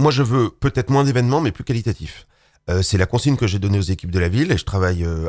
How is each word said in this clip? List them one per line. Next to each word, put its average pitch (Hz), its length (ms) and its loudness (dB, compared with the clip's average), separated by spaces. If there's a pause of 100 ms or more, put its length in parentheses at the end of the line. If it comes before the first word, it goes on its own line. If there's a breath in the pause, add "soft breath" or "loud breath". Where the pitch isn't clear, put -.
moi 151 100 4
je 135 140 2
veux 120 260 2
peut-être - 400 -4
moins 139 140 4
d'événements, 127 360 2
mais 131 120 0
plus - 100 -10
qualitatifs. 110 640 -6 (440)
Euh, 92 120 2
c'est 95 160 0
la 90 80 2
consigne 131 300 0
que 117 100 0
j'ai 98 140 -2
donnée 101 180 0
aux 98 40 0
équipes 87 280 -4
de 90 80 0
la 87 100 2
ville 135 220 0
et 113 80 2
je - 60 -8
travaille, 92 400 0
euh, 82 240 -4